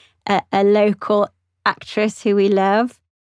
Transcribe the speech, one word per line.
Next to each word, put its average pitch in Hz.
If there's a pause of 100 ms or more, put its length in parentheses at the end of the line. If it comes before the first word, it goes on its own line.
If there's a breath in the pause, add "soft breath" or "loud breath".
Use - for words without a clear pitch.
(280 soft breath)
a, 202 (120)
a 196
local 208 (380)
actress -
who 202
we 196
love. 202 (280)